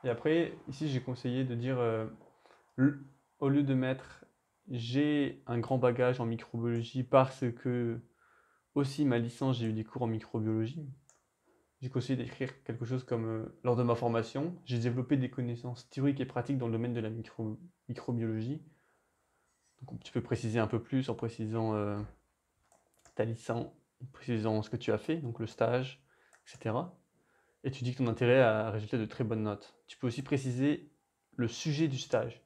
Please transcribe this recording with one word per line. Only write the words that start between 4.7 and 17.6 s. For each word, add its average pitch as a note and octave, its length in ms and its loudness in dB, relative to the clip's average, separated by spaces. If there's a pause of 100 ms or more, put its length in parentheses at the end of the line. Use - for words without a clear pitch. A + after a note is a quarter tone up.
un A#2+ 140 0
grand C3 180 0
bagage B2+ 440 4
en A#2+ 40 0
microbiologie A#2 800 -2
parce C3 400 6 (140)
que A#2+ 420 -2 (760)
aussi C#3+ 280 2
ma B2 140 6
licence A#2+ 400 0
j'ai A#2 80 -2
eu A2 80 0
des G#2+ 100 -2
cours B2+ 200 -4
en A#2 40 2
microbiologie », A2+ 800 -2 (960)
j'ai B2+ 80 -6
conseillé C3 260 -2
d'écrire B2 480 -6
quelque A#2 220 -6
chose C3 180 -2
comme, A2+ 220 -2
euh, « A2+ 400 -6
Lors B2 100 6
de B2 80 4
ma A#2+ 100 4
formation, A#2+ 720 0
j'ai B2 160 -2
développé B2 380 2
des B2+ 120 0
connaissances A#2+ 600 -6
théoriques C#3 320 0
et B2 40 0
pratiques C3+ 320 -2
dans B2 100 0
le A2+ 40 0
domaine A#2 220 0
de A#2 80 -2
la A2 80 -4
micro-, A2 500 -6 (300)